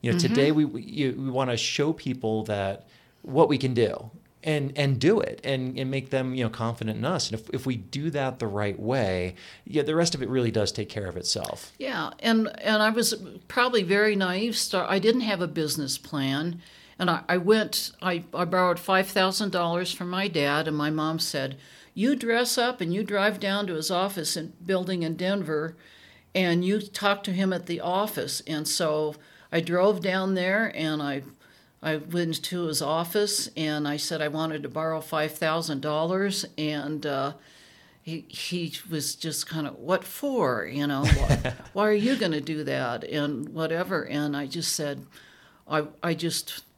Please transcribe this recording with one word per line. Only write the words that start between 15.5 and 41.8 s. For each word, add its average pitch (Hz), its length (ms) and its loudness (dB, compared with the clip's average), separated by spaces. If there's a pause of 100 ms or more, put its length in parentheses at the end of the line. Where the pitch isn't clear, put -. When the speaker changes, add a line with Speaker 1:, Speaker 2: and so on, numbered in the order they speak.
Speaker 2:
plan. 151 600 -2 (380)
And 175 120 2
I, 160 180 0
I 180 80 4
went, 208 560 2 (100)
I, 175 220 -2 (100)
I 175 120 0
borrowed 180 320 4
five 190 300 2
thousand 190 440 2
dollars 175 400 0
from 175 180 -6
my 190 180 -2
dad, 151 400 2
and 151 80 0
my 147 140 0
mom 156 280 0
said, 135 380 -4 (380)
"You 240 200 4
dress 233 440 0
up 240 240 0
and 170 100 0
you 202 100 0
drive 202 380 2
down 202 280 0
to 175 60 -2
his 156 160 -2
office 185 460 0
in, 165 160 -8 (140)
building 180 360 0
in 165 140 -2
Denver, 165 600 -2 (580)
and 175 280 4
you 196 200 2
talk 202 420 -2
to 196 80 -4
him 185 220 2
at 175 100 -6
the 170 160 -4
office." 190 680 -2
And 151 220 -4
so 151 460 0 (360)
I 165 100 0
drove 180 420 2
down 190 320 0
there, 190 400 2
and 156 260 -2
I, 139 220 -4 (600)
I 156 140 0
went 165 460 -2
to 175 240 -2
his 156 160 -2
office, 170 760 0
and 151 320 0
I 147 80 -2
said 151 240 -4
I 151 80 0
wanted 156 360 -2
to 139 40 -6
borrow 160 320 -2
five 156 320 -2
thousand 160 480 0
dollars, 170 640 0 (140)
and, 151 480 -2
uh, 139 260 0 (720)
he, 160 260 -8
he - 460 -6 (160)
was 143 240 -2
just - 340 -4
kind 160 180 -4
of, - 120 -8
"What 156 260 0
for? 147 680 0
You 143 160 0
know, 135 200 0
wh-, - 400 4 (140)
Speaker 1:
<laughs> - 120 -18
Speaker 2:
why 208 160 4